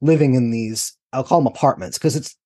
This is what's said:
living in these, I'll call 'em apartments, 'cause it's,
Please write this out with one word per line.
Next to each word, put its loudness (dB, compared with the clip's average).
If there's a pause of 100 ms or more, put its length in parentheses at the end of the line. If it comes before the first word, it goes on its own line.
living 4
in 2
these, -6 (160)
I'll -4
call 2
'em 2
apartments, -2
'cause -2
it's, -10